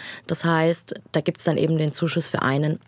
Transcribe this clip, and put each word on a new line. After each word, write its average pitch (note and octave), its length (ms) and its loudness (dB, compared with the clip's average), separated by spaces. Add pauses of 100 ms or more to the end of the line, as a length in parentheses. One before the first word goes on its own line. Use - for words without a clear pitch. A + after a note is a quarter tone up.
(280)
Das - 180 -2
heißt, E3 480 2 (180)
da D#3+ 80 0
gibt's - 240 -4
dann D#3+ 140 2
eben D#3+ 220 2
den D3+ 140 0
Zuschuss E3 360 -2
für - 140 -2
einen D3 440 0